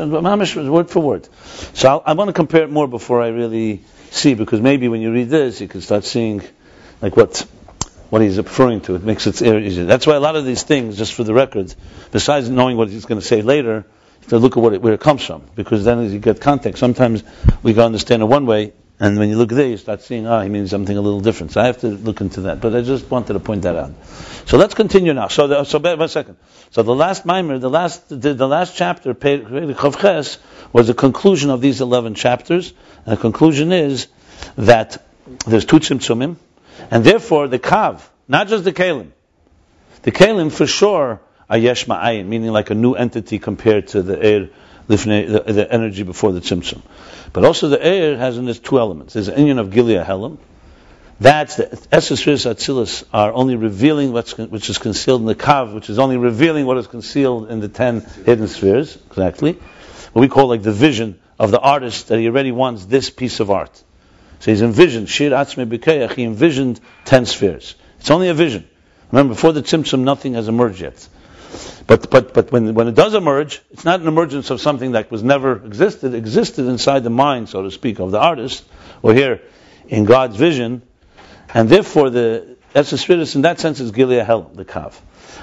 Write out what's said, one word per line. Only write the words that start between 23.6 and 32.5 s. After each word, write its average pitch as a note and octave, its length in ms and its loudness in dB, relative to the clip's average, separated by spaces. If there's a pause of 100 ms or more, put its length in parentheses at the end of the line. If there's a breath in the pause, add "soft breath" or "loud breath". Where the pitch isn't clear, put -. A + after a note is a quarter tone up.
that F2 120 -2
out. C#2+ 160 -8 (540 loud breath)
So - 120 4
let's G3 160 6
continue F#3 400 2
now. A#2 140 -2
So, C#3+ 200 2
the, C#3+ 180 0
so, D3+ 140 -2
one D#3+ 280 -2
second. D3 300 -8 (340 soft breath)
So A2+ 120 0
the A#2 120 2
last F3 300 -2
mimer, E3+ 320 -2
the B2+ 120 -4
last, E3+ 380 -2
the, C#3+ 260 -2
the C3 140 0
last E3 300 -2
chapter, F3 360 -4
Pe-, C#3+ 260 0
Pe-, C3 340 -8
Chav C3+ 260 -2
Ches, E3 380 0 (340 loud breath)
was A#2 160 6
the A#2+ 60 2
conclusion C#3+ 560 2
of C3 100 -2
these B2+ 220 0
eleven A#2+ 340 -2
chapters, B2 560 -2 (340 soft breath)